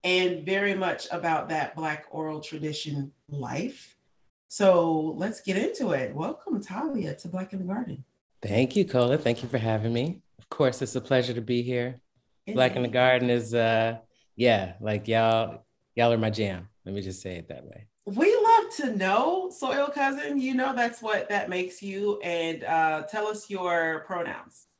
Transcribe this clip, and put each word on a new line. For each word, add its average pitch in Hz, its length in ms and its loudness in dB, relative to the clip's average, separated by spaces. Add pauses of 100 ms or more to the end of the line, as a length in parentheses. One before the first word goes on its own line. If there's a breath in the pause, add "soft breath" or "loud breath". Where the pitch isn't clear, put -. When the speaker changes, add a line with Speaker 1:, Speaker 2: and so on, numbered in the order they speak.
Speaker 1:
and 180 420 2
very 196 300 0
much 185 360 -2
about 165 380 -2
that 156 260 -4
Black 156 360 -6
oral 156 300 -8
tradition 147 720 -6 (160)
life. 143 680 -8 (520)
So 165 680 4
let's 196 240 -4
get 190 160 -2
into 262 360 -2
it. 131 220 -2
Welcome, 208 480 -4
Tabia, 202 540 -4
to - 120 -14
Black 185 240 -8
in 196 60 -8
the 185 60 -6
Garden. 185 400 -6 (360)
Speaker 2:
Thank 113 360 0
you, 196 80 6
Cola. 123 340 4
Thank 117 240 0
you 123 60 -8
for 127 100 -2
having 110 340 0
me. 147 280 -2 (180)
Of - 100 -20
course, 127 320 2
it's 135 140 -4
a 127 60 -2
pleasure 123 340 2
to 117 60 -4
be 120 220 0
here. 123 360 -4 (480)
Speaker 1:
Indeed. 202 100 -6
Speaker 2:
Black 127 200 6
in 123 60 2
the 120 60 0
Garden 127 420 6
is, 117 220 0
uh, 113 440 2 (400)
yeah, 104 440 4
like, 107 280 -2
y'all, 113 560 2 (320)
y'all 117 160 4
are 113 60 2
my 110 120 2
jam. 101 380 -4 (160)
Let 98 100 -10
me 101 60 -6
just 92 220 -10
say 92 140 -10
it 82 120 -14
that 65 160 -14
way. - 240 -20 (160)
Speaker 1:
We 269 320 2
love 453 400 4
to 254 200 -4
know, 262 540 0
Soil 277 380 -2
Cousin. 285 500 -2
You 262 160 -2
know 262 200 0
that's 233 280 -2
what, 208 280 -2
that 202 180 -2
makes 180 340 -6
you. 202 380 -2
And, 165 440 -4
uh, 156 460 2
tell 214 160 -4
us 214 240 -8
your 170 560 0
pronouns. - 600 -8 (140)